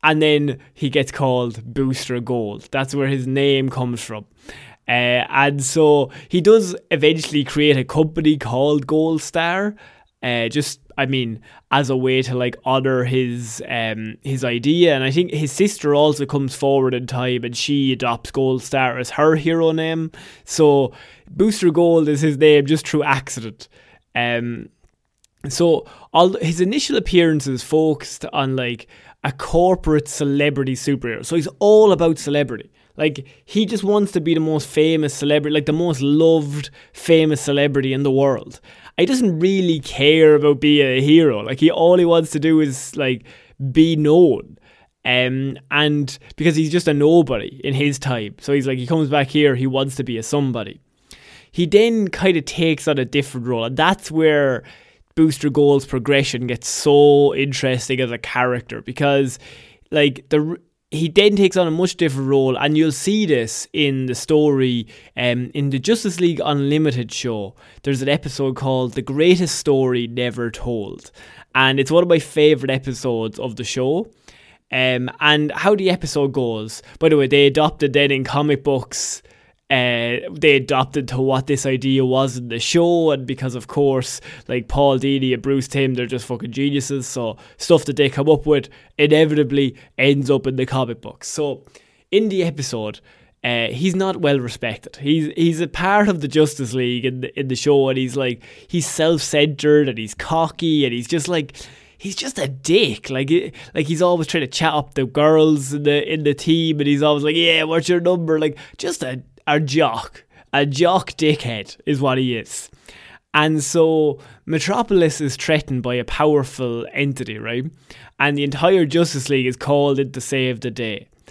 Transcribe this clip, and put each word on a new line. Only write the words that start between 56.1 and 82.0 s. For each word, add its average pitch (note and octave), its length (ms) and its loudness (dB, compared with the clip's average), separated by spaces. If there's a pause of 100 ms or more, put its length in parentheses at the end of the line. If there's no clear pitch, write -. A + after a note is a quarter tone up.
gets A#2+ 220 -8
so C#3+ 640 6
interesting C3 640 -2
as B2 120 -2
a A#2+ 60 -8
character. B2 640 -4
Because, C#3 580 -2 (500)
like, D3 400 -2
the, D#3 280 0 (320)
he D#3 200 -4
then G3+ 260 4
takes F#3+ 220 2
on F3 100 2
a D#3+ 40 -2
much F3 240 -2
different C3+ 340 -2
role, C3+ 280 2
and D3+ 200 0
you'll D#3 140 2
see G#3 340 0
this B2 460 -2
in C3+ 360 -2
the B2 80 -4
story, C3+ 720 0 (280)
um, B2 380 -2
in C#3+ 160 -2
the C3+ 100 -2
Justice G3 400 -2
League E3+ 240 0
Unlimited C#3+ 720 -2
show. G#2+ 420 -8 (280)
There's C#3 180 -2
an C3+ 80 -4
episode C#3 460 -2
called B2+ 380 -2
The C3+ 80 -6
Greatest E3+ 540 2
Story B2+ 520 0
Never A#2+ 440 -6
Told, A2 600 -10 (440)
and C3+ 240 4
it's C3+ 120 0
one E3+ 120 6
of F3 60 -2
my E3+ 100 6
favourite D3 540 2
episodes A#2+ 680 -6
of B2 160 -8
the B2 80 -12
show. C3+ 440 -2 (640)
Um, B2+ 400 0 (120)
and D3+ 300 2
how G3+ 240 2
the F#3+ 140 0
episode C#3+ 440 -2
goes, A2+ 480 -6 (180)
by D#3+ 80 2
the D#3 100 6
way, C#3 100 4
they C#3+ 180 6
adopted D3 480 2
then C#3+ 180 2
in C3+ 140 -2
comic C#3+ 380 -2
books, - 580 -4 (480)
uh, A#2+ 500 0 (140)
they D3+ 240 4
adopted C3 500 -2
to C3 140 -4
what C3 260 -2
this C#3 180 -2
idea C3+ 380 0